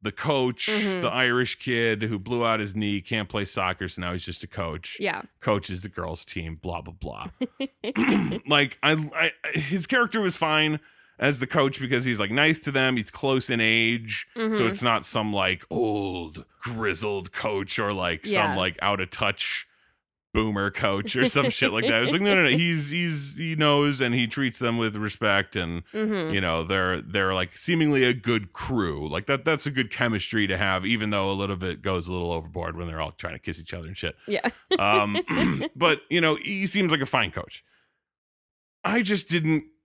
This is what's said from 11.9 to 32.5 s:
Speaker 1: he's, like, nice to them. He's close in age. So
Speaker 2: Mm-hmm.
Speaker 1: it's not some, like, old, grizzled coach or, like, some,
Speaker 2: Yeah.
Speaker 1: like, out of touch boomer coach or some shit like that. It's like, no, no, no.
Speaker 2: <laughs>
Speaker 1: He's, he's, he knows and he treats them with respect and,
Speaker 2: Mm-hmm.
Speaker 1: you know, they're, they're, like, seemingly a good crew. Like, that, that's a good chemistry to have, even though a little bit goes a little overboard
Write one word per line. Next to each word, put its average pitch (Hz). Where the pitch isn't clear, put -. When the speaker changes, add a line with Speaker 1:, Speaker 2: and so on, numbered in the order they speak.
Speaker 1:
he's, 120
like, 101
nice 156
to 147
them. 131
He's 110
close 135
in 120
age. 113
So 240
Speaker 2:
Mm-hmm. 220
Speaker 1:
it's 196
not 113
some, 107
like, 95
old, 92
grizzled 104
coach 98
or, 104
like, 87
some, 107
Speaker 2:
Yeah. 104
Speaker 1:
like, 92
out 98
of 90
touch -
boomer 107
coach 101
or 127
some 139
shit -
like 110
that. 113
It's 127
like, 160
no, 202
no, 185
no. 151
Speaker 2:
<laughs> 127
Speaker 1:
He's, 160
he's, 156
he 160
knows 147
and 123
he 120
treats 123
them 117
with 110
respect 104
and, 85
Speaker 2:
Mm-hmm. 208
Speaker 1:
you 98
know, 82
they're, 92
they're, 95
like, 92
seemingly 151
a 123
good 113
crew. 80
Like, 85
that, 139
that's 156
a 147
good 127
chemistry 107
to 95
have, 92
even 107
though 98
a 98
little 98
bit 90
goes 90
a 90
little 87
overboard 82